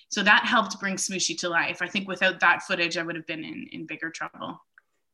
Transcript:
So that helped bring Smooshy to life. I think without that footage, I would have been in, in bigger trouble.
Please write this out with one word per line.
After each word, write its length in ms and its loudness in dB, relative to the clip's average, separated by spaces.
So 120 -2
that 220 8
helped 340 2
bring 180 -4
Smooshy 420 -2
to 100 -2
life. 320 0
I 80 -4
think 180 -4
without 340 0
that 240 4
footage, 340 0
I 40 -2
would 140 -6
have 100 -10
been 160 -8
in, 300 -10
in 140 -10
bigger 240 -8
trouble. 500 -10